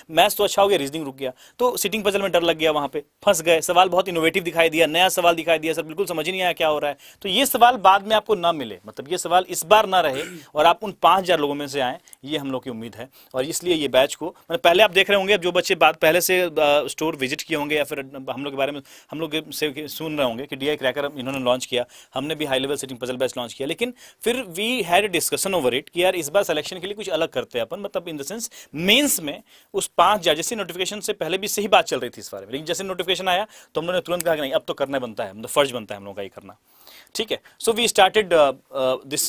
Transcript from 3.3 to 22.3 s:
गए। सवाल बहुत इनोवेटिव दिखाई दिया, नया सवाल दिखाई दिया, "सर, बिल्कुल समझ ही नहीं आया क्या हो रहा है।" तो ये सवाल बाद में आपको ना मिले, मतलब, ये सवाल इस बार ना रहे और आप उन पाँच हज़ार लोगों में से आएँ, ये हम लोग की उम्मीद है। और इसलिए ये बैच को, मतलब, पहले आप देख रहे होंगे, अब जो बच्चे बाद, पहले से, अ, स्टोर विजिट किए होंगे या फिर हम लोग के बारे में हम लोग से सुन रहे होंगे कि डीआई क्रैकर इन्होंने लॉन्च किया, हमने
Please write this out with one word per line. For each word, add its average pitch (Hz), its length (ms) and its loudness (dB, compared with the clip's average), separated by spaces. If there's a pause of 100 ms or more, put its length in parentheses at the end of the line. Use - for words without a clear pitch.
गए। 160 180 4
सवाल 180 280 4
बहुत 185 200 2
इनोवेटिव 165 340 0
दिखाई 165 280 2
दिया, 160 160 4
नया 170 220 2
सवाल 175 260 2
दिखाई 160 240 0
दिया, 156 140 -2
"सर, 160 100 -4
बिल्कुल 160 240 -6
समझ 160 200 -4
ही 180 60 -4
नहीं 190 100 -4
आया 175 100 0
क्या 160 160 0
हो 151 100 0
रहा 147 120 -4
है।" 139 60 -8 (260)
तो 196 60 -8
ये 226 180 2
सवाल 247 300 6
बाद 196 300 4
में 220 100 0
आपको 214 180 0
ना 170 180 0
मिले, 113 340 -8
मतलब, 131 260 -10
ये 180 60 -4
सवाल 180 300 2
इस 175 160 -6
बार 214 220 6
ना 185 140 2
रहे 143 220 0 (320)
और 151 120 6
आप 175 180 4
उन 190 180 -8
पाँच 180 220 6
हज़ार 170 160 2
लोगों 143 140 -2
में 143 140 -8
से 139 120 -4
आएँ, 131 180 -2 (260)
ये 147 140 -4
हम 139 140 -6
लोग 127 120 -6
की 131 60 -10
उम्मीद 113 260 -12
है। 120 120 -14 (260)
और 131 100 -2
इसलिए 170 300 -2
ये 147 140 0
बैच 131 260 4
को, 151 120 -10
मतलब, - 340 -8
पहले 175 220 6
आप 208 80 6
देख 190 200 4
रहे 202 80 4
होंगे, 190 140 2
अब 202 80 2
जो 175 120 -2
बच्चे 180 220 2
बाद, 165 200 6
पहले 165 260 4
से, 180 200 2
अ, 175 100 0 (100)
स्टोर 147 560 0
विजिट 135 260 -4
किए 160 140 -4
होंगे 147 200 -2
या 147 80 0
फिर 143 140 -10 (320)
हम 127 140 -8
लोग 143 80 -8
के 135 40 -10
बारे 139 160 -2
में 143 80 -10 (300)
हम 147 100 -8
लोग 156 320 -6
से 147 360 -6
सुन 156 300 -10
रहे 139 80 2
होंगे 120 200 -6
कि 147 100 -10
डीआई 143 200 -2
क्रैकर 143 400 -2
इन्होंने 135 220 -6
लॉन्च 127 280 0
किया, 120 180 -2 (300)
हमने 143 200 -6